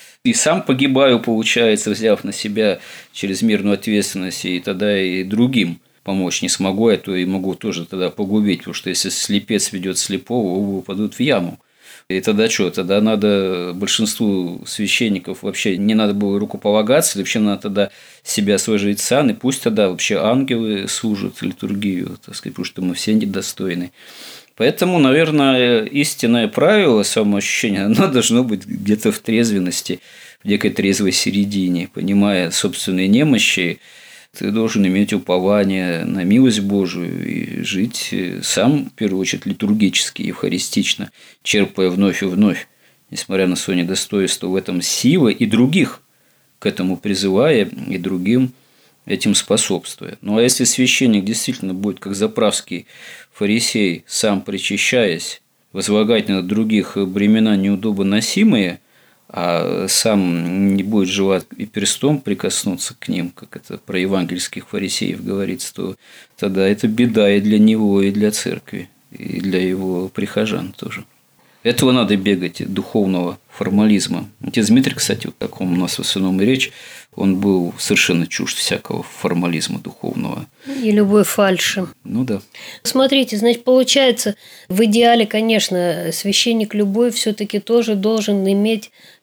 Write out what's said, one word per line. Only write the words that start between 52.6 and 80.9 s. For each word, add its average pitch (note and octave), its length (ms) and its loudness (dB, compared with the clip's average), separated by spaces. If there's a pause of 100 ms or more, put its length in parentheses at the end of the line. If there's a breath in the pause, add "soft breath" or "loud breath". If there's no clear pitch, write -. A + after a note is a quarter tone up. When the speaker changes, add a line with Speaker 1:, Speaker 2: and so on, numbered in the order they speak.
Speaker 1:
фарисей, G#2 760 0
сам G#2 360 -2
причащаясь, G2 1000 -2 (300)
возлагать G#2+ 560 2
на F#2+ 160 0
других G#2 540 0
бремена G#2 580 2
неудобоносимые, G2+ 1200 0 (480 soft breath)
а F2 640 -2
сам F#2+ 840 2
не G2 80 0
будет G2+ 260 0
желать G2 360 0 (120)
и - 80 -8
перстом C3+ 540 -2
прикоснуться - 800 -4
к - 100 -16
ним, F2 240 -4
как - 260 -20
это - 220 -16
про F#2+ 200 -4
евангельских F#2 680 -4
фарисеев F#2+ 580 -4
говорится, G2 480 -6
то F#2+ 220 -8 (420 loud breath)
тогда F#2+ 300 0
это G#2 200 2
беда A2 440 4
и G2+ 100 4
для G#2 160 4
него, G#2+ 460 2
и G2 80 2
для G#2 180 2
церкви, - 580 -6 (240)
и - 300 -10
для F#2 260 0
его F#2 420 -4
прихожан G2+ 680 -4
тоже. - 280 -12 (580 soft breath)
Этого B2 280 4
надо A2 240 4
бегать, F#2+ 560 0
духовного F#2+ 680 -2 (100)
формализма. G2 800 0 (160)
Отец G2+ 220 0
Дмитрий, B2+ 260 4
кстати, - 340 -4
о - 120 -8
каком - 340 -4
у - 20 2
нас F2+ 200 -2
в - 60 -6
основном F#2+ 400 0
и G2 40 4
речь, C3 260 0 (440 loud breath)
он F#2+ 220 2
был F#2+ 420 0
совершенно F2 480 0
чужд - 300 -6
всякого - 440 -4
формализма F2 800 -2
духовного. - 640 -8 (380 loud breath)
Speaker 2:
И G#3+ 80 2